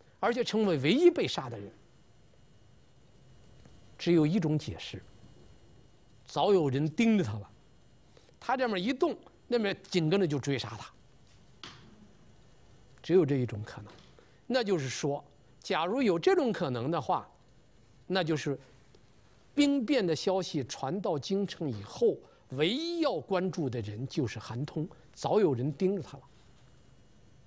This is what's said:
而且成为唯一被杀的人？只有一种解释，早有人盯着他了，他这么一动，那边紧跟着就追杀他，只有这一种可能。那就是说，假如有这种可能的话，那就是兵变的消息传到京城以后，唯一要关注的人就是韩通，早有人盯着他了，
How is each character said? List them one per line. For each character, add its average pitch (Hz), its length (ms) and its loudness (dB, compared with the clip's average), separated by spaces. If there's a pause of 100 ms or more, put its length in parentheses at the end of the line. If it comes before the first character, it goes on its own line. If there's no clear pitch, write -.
(220)
而 226 120 2
且 247 100 -2
成 214 220 0
为 175 120 2
唯 135 120 2
一 330 220 8
被 262 160 2
杀 139 220 -6
的 113 100 -8
人？ 101 100 -12 (2250)
只 - 160 2
有 160 120 6
一 170 140 2
种 156 180 2
解 95 220 -8
释， - 240 -12 (1200)
早 170 280 2
有 165 160 4
人 143 260 0
盯 226 220 4
着 185 60 2
他 107 100 -4
了， 104 180 -10 (880)
他 - 160 -2
这 254 140 0
么 196 100 -2
一 214 140 0
动， 277 200 0 (320)
那 240 140 0
边 202 180 0 (120)
紧 160 200 2
跟 185 120 4
着 185 40 2
就 147 140 0
追 139 180 -2
杀 117 120 -8
他， - 1000 -20 (1300)
只 - 80 -4
有 175 140 6
这 139 100 2
一 127 100 0
种 104 180 -6
可 - 180 -14
能。 104 100 -18 (540)
那 247 180 0
就 196 160 0
是 131 80 -2
说， 139 340 -4 (380)
假 165 260 -2
如 262 160 0
有 196 160 4
这 359 160 4
种 285 200 2
可 165 160 -2
能 123 200 -2
的 165 120 -2
话， 156 280 -4 (760)
那 185 180 0
就 156 140 0
是 143 200 -4 (960)
兵 285 320 2
变 240 200 2
的 165 100 2
消 190 260 0
息 160 220 -2
传 139 380 -6
到 180 180 -2
京 196 260 -2
城 165 240 -6
以 107 140 -6
后， 196 320 0 (360)
唯 147 180 0
一 330 320 -4
要 247 180 0
关 185 320 -2
注 151 180 -4
的 120 120 -4
人 104 260 -8
就 143 180 -4
是 110 140 -6
韩 120 260 -8
通， 160 220 -6 (260)
早 170 280 2
有 165 120 6
人 131 200 -2
盯 190 240 0
着 170 40 -6
他 139 160 -14
了， 135 60 -20 (1200)